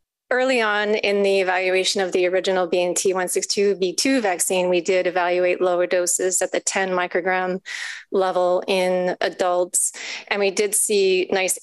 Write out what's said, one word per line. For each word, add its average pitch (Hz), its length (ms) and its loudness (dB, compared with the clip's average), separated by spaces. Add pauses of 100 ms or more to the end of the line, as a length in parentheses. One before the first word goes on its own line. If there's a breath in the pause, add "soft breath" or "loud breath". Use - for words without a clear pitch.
(300)
early 254 320 2
on 208 320 0
in 202 280 0
the 196 180 2
evaluation 185 600 0
of 180 120 -2
the 185 140 2
original 185 400 0
B 180 140 0
N 175 140 0
T 190 180 0
one 180 160 -2
six 190 180 -4
two 202 280 0
B 180 180 -2
two 269 300 0
vaccine, 185 480 0
we 175 100 2
did 185 260 0
evaluate 180 540 0
lower 180 260 2
doses 180 540 0
at 185 120 -2
the 175 80 -4
ten 190 300 -2
microgram 185 680 -2 (520 loud breath)
level 180 540 2
in 185 540 0
adults. 180 720 0 (360 loud breath)
And 208 120 -2
we 196 100 2
did 202 240 -2
see 190 560 2
nice 185 320 0